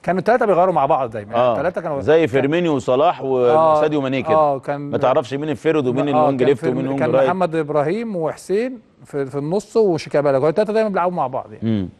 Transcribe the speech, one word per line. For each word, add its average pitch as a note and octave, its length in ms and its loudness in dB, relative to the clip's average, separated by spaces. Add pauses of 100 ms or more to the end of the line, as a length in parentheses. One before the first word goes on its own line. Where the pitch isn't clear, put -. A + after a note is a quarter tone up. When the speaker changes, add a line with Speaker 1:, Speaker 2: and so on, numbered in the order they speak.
Speaker 1:
كانوا F3+ 160 -2
التلاتة A#3 280 2
بيغيروا F#3 280 2
مع C#3 120 2
بعض C3+ 240 0
دايما، G#2+ 220 -10
يعني A#2 120 2
Speaker 2:
آه. A#2+ 100 4
Speaker 1:
التلاتة F3 260 -4
كانوا D#3 200 -6
Speaker 2:
زي D3 180 4
Speaker 1:
كان D#3+ 80 4
Speaker 2:
فيرمينيو C#3+ 500 0
وصلاح C3+ 460 0
و-، C3 240 0
Speaker 1:
آه، D#3 320 4
Speaker 2:
وساديو D3+ 220 0
ماني C3+ 220 -2
كده. D#3 120 0
Speaker 1:
آه، D3 240 2
كان C#3+ 220 -8
Speaker 2:
ما C#3+ 180 -6
تعرفش C3 360 0
مين D3 140 -6
الفيرود D3+ 380 0
ومين C#3 220 -2
Speaker 1:
آه، D3 140 2
Speaker 2:
الوينج C#3 180 0
Speaker 1:
كان - 80 4
Speaker 2:
ليفت C#3+ 160 2
Speaker 1:
فيرمي-، D#3 80 0
Speaker 2:
ومين C3 120 -4
الوينج C#3 160 -4
Speaker 1:
كان D3+ 100 0
Speaker 2:
رايت. C3 160 2
Speaker 1:
محمد F3+ 280 -2
إبراهيم D#3+ 640 -2
وحسين G3+ 600 -4 (260)
في، C#3 220 -6
في C3+ 120 -8
النص E3 380 -4
وشيكابالا، D#3 560 2
كانوا C3+ 160 2
التلاتة G3 240 0
دايما G3+ 160 0
بيلعبوا F3+ 280 -2
مع D3 100 -2
بعض B2 260 -8
يعني. G#2+ 160 -6 (120)
Speaker 2:
مم. F2+ 80 -6 (120)